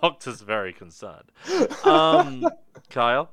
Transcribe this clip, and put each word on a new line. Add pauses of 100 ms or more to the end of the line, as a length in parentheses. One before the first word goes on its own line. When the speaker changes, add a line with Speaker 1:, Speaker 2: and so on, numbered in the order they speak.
Speaker 1:
doctor's
very
concerned. (160)
Speaker 2:
<laughs>
Speaker 1:
Um, (420)
Kyle,